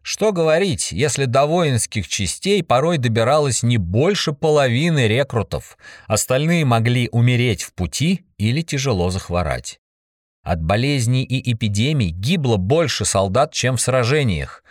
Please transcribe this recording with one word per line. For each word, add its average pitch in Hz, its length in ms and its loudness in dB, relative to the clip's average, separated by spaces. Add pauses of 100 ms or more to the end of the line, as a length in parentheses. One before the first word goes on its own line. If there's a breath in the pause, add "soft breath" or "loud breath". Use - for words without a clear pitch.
Что - 280 0
говорить, 165 600 0
если 123 320 -2
до 135 220 2
воинских 143 600 0
частей 185 560 -2
порой 160 360 2
добиралось 120 680 0
не 120 120 2
больше 127 560 0
половины 143 760 2
рекрутов. 113 680 -2 (300 loud breath)
Остальные 151 580 0
могли 120 460 2
умереть 120 520 2
в - 100 -14
пути 151 520 -2 (140)
или 120 240 0
тяжело 127 480 -2
захворать. 85 720 -4 (640)
От 82 180 -2
болезней 123 640 0
и 127 280 -2
эпидемий 113 580 0
гибло 117 460 0
больше 113 480 0
солдат, 98 480 0
чем 123 240 -2
в - 40 -4
сражениях, 123 920 -2